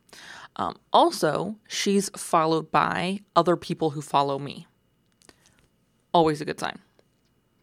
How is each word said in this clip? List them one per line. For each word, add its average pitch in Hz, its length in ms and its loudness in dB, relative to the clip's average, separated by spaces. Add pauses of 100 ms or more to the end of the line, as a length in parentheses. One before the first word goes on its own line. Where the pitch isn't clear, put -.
(560)
Um, - 220 -6 (160)
also, 214 640 2 (100)
she's 196 480 0
followed 160 560 0
by 185 480 0 (160)
other 170 220 4
people 165 320 -4
who 151 120 -6
follow 143 380 0
me. 143 280 -12 (1500)
Always 160 260 4
a 151 60 -10
good - 160 -6
sign. - 180 -6 (840)